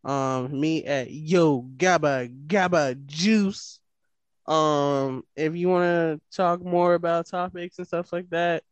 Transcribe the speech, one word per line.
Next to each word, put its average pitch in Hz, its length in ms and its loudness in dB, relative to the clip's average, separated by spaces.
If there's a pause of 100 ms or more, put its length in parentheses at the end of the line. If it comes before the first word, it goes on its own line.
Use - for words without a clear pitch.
Um, 131 560 -2
me 160 240 0
at 135 280 -4
Yo 156 500 4 (160)
Gabba 151 500 2 (200)
Gabba 156 580 0
Juice. 196 760 -2 (680)
Um, 143 760 0 (120)
if 156 200 -4
you 175 140 0
wanna 175 500 2 (120)
talk 175 340 0
more 175 300 4
about 170 320 0
topics 180 500 -8
and 180 100 -12
stuff 175 240 -6
like 180 200 -8
that 170 400 -2